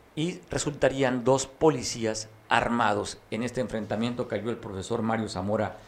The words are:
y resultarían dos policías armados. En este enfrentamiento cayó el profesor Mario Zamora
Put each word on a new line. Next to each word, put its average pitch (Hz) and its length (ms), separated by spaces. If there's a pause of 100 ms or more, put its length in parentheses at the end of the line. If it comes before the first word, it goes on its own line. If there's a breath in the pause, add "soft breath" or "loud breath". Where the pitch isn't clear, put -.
(160)
y 170 240 (100)
resultarían 135 760
dos 131 240
policías 120 840 (200)
armados. 113 680 (120)
En 110 120
este 123 180
enfrentamiento 117 680
cayó 107 220
el 110 80
profesor 107 460
Mario 110 260
Zamora 101 480 (100 loud breath)